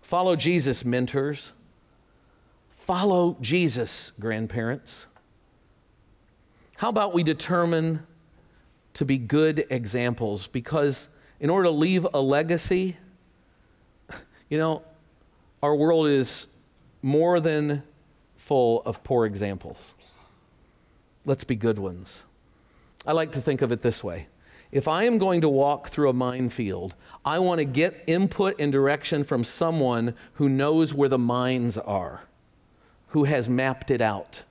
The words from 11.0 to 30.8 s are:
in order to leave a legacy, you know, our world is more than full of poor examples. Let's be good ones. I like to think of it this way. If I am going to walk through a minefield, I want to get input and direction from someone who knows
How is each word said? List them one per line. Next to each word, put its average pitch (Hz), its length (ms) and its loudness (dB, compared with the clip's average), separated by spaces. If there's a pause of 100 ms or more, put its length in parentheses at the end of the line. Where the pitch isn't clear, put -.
in 147 80 -2
order 180 200 4
to - 20 4
leave 170 420 2
a 143 80 0
legacy, 165 760 0 (1500)
you 151 80 0
know, 160 240 0 (800)
our 147 120 2
world 156 340 4
is 135 400 0 (520)
more 165 400 4
than 151 420 0 (540)
full 120 460 2
of - 200 -8
poor 123 220 2
examples. 101 680 -6 (1300)
Let's 139 200 -2
be 123 120 -2
good 107 220 0
ones. 92 460 -10 (840)
I 147 60 -2
like 160 200 0
to 139 80 -4
think 135 220 0
of 120 100 0
it 117 80 -4
this - 240 -2
way. 85 220 -8 (460)
If 139 160 0
I 170 160 0
am 233 140 2
going 185 240 2
to 156 60 4
walk 139 400 2
through 147 200 2
a 127 60 4
minefield, 120 840 -4 (280)
I 151 140 0
want 180 200 2
to 151 60 2
get 147 440 -2
input 190 500 0
and 147 140 0
direction 143 500 0
from 127 220 -2
someone 123 720 0 (160)
who 143 160 0
knows 151 440 2